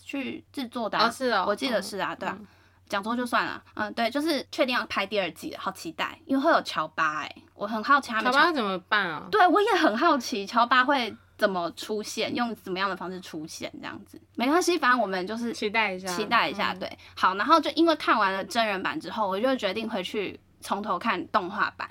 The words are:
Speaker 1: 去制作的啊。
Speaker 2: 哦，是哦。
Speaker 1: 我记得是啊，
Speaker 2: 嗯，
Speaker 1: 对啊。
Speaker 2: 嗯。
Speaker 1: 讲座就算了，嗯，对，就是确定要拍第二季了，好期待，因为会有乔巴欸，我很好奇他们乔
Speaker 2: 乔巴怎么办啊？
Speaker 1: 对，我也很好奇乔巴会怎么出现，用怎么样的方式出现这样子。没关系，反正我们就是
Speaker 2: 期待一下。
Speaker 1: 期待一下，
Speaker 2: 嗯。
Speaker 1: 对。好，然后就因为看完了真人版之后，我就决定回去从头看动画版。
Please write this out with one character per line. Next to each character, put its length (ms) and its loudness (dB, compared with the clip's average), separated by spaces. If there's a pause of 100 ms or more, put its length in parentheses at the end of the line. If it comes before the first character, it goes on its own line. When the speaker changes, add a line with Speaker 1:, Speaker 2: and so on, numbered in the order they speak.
Speaker 1:
去 480 -8
制 160 -8
作 200 -4
的 80 -4
啊。 120 4
Speaker 2:
哦， 20 -2
是 200 -2
哦。 180 2
Speaker 1:
我 80 2
记 120 -2
得 140 2
是 160 -8
啊， 160 -2
Speaker 2:
嗯， 60 -16
Speaker 1:
对 80 -4
啊。 100 -6
Speaker 2:
嗯。 80 -18 (420)
Speaker 1:
讲 140 -2
座 120 -2
就 120 -2
算 180 0
了， 180 -8 (120)
嗯， 180 -4
对， 160 0
就 100 -2
是 320 0
确 140 0
定 100 -2
要 120 0
拍 180 -2
第 160 -2
二 120 -2
季 180 -12
了， 100 -12
好 100 -6
期 220 -10
待， 320 -6
因 100 -2
为 80 2
会 80 4
有 120 4
乔 260 -4
巴 300 -2
欸， 240 -10 (100)
我 140 -8
很 180 -4
好 160 4
奇 80 -8
他 140 -2
们 100 2
乔 0 -
Speaker 2:
乔 140 6
巴 40 4
怎 140 0
么 140 -2 (100)
办 180 2
啊？ 240 -6
Speaker 1:
对， 160 8
我 140 6
也 120 4
很 220 4
好 220 4
奇 300 -4
乔 180 2
巴 180 4
会 320 2 (220)
怎 140 2
么 220 -2
出 300 -6
现， 320 -4
用 200 -2
怎 180 -10
么 60 -4
样 100 0
的 80 -4
方 140 -8
式 100 -10
出 260 -12
现 320 -10
这 60 -14
样 220 -10
子。 120 -20 (180)
没 100 0
关 160 4
系， 160 2
反 120 4
正 80 4
我 80 2
们 200 -4
就 100 -6
是 160 -4
Speaker 2:
期 160 -2
待 240 0
一 60 -6
下。 100 -10
Speaker 1:
期 160 -2
待 240 4
一 60 -4
下， 180 -2
Speaker 2:
嗯。 60 -8
Speaker 1:
对。 200 -8 (160)
好， 200 2
然 100 0
后 160 6
就 120 -2
因 120 4
为 120 6
看 220 2
完 140 2
了 100 -2
真 240 0
人 160 -2
版 160 -2
之 120 -10
后， 180 -2
我 100 0
就 160 2
决 200 -2
定 120 -4
回 160 -4
去 380 -6 (220)
从 180 -4
头 180 -2
看 300 -2
动 220 0
画 260 -2
版。 140 -10